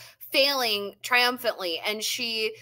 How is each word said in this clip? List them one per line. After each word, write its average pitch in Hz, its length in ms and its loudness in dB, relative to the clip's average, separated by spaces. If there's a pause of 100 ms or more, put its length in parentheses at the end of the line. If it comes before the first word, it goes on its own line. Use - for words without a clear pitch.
(320)
failing 247 720 2
triumphantly, 247 840 0
and 214 160 -4
she 220 600 -4